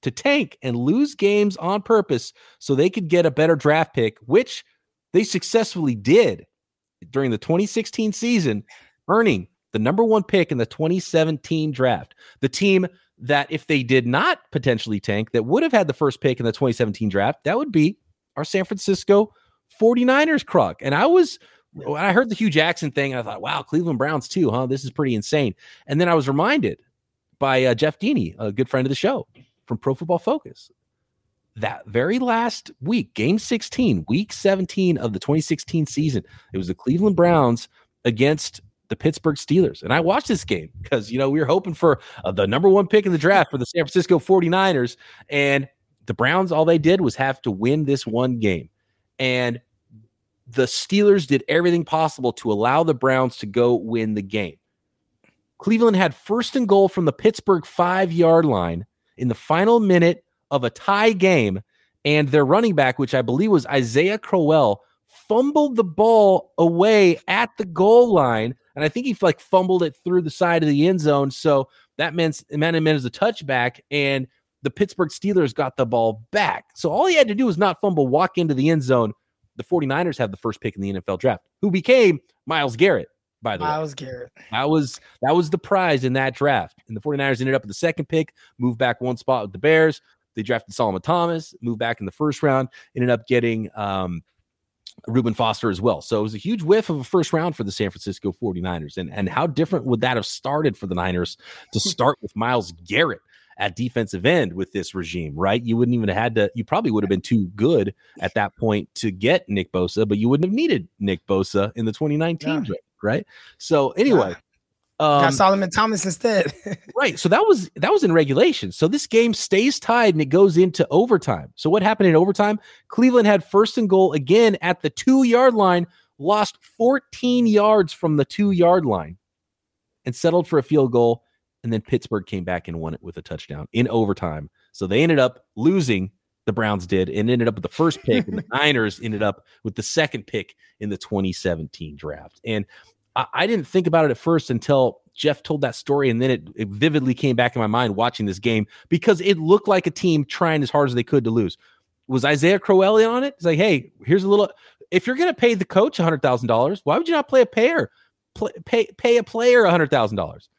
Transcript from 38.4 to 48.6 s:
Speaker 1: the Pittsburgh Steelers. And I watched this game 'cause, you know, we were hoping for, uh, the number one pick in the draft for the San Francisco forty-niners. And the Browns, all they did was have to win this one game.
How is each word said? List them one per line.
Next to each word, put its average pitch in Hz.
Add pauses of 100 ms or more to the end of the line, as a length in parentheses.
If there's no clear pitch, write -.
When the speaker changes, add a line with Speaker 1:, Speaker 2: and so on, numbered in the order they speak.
Speaker 1:
the -
Pittsburgh 156
Steelers. -
And 95
I 143
watched 190
this 208
game 82 (140)
'cause, 110
you 123
know, 135
we 147
were 156
hoping 175
for, 151 (240)
uh, 92
the 98
number 147
one 190
pick 208
in 190
the 170
draft 170
for 143
the 123
San 170
Francisco 170
forty-niners. 175 (320)
And 139 (380)
the -
Browns, 170
all 156
they 165
did 165
was 131
have 135
to 120
win 120
this 139
one 120
game. 98 (500)